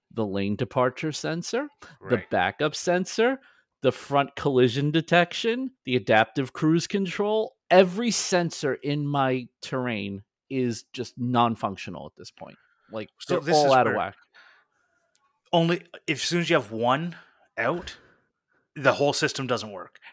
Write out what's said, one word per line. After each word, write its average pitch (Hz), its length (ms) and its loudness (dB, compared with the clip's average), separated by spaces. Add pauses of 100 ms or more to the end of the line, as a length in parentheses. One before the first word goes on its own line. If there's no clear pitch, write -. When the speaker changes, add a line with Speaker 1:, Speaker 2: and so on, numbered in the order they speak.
(120)
Speaker 1:
The 113 140 -4
lane 98 300 -2
departure 131 560 -2
sensor, 175 560 -6 (400)
the 117 80 2
Speaker 2:
Right. - 140 -6
Speaker 1:
backup 101 440 0
sensor, 220 640 0 (440)
the 127 100 4
front 139 420 0
collision 131 560 2
detection, 175 800 0 (120)
the 127 120 -4
adaptive 113 560 2
cruise 160 360 2
control. 208 680 -2 (140)
Every 190 400 4
sensor 170 640 0
in 143 320 -4
my 131 420 0 (140)
terrain 104 600 -6 (260)
is 123 340 -2 (100)
just 120 240 -10
non-functional 113 880 -2
at - 100 -18
this - 140 -18
point. - 280 -20 (320)
Like, 110 200 -10 (100)
Speaker 2:
So - 140 -2
Speaker 1:
they're 131 100 0
Speaker 2:
this 160 100 0
Speaker 1:
all 147 120 6
Speaker 2:
is 135 60 6
Speaker 1:
out 127 140 6
of 123 60 0
Speaker 2:
where 113 60 -2
Speaker 1:
whack. 92 180 -4 (1400)
Speaker 2:
only, 170 300 2 (240)
if, 151 120 -2
as - 40 -6
soon 175 180 -2
as 165 100 -2
you 170 60 4
have 110 160 0
one 135 440 0 (400)
out, 135 400 -4 (800)
the 135 160 2
whole 143 200 2
system 139 360 -2
doesn't 110 240 -4
work. 90 260 -16 (140)